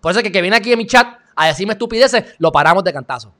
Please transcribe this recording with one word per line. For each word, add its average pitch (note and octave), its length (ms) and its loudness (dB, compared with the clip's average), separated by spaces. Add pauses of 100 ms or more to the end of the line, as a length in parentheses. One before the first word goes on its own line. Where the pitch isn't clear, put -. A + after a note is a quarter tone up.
Por E3 100 -4
eso G3+ 80 0
es A#3+ 40 -4
que, G#3 80 -6
que F3+ 100 0
viene F#3+ 160 0
aquí A3+ 140 -2
en A#3 60 2
mi A3+ 80 -4
chat - 340 0 (160)
a D#3 120 0
decirme F#3 260 -2
estupideces, A#3 640 0
lo D#3+ 140 2
paramos D#3+ 320 2
de F3 80 -2
cantazo. B2+ 480 -12